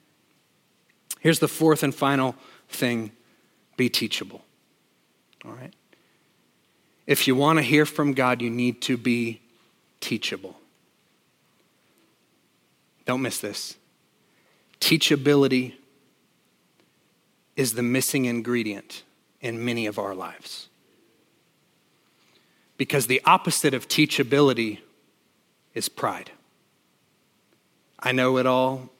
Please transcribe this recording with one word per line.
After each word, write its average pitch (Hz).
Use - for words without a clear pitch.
Here's 160
the 160
fourth 156
and 139
final 135
thing. 117
Be 127
teachable, -
all 117
right? 123
If -
you 131
want 147
to 151
hear 147
from 147
God, 127
you 120
need 123
to 127
be 117
teachable. 95
Don't 131
miss 120
this. -
Teachability 139
is 127
the 120
missing 131
ingredient 117
in 117
many 117
of 104
our 98
lives. -
Because 135
the 127
opposite 165
of 127
teachability 131
is 110
pride. -
"I 127
know 127
it 127
all. 131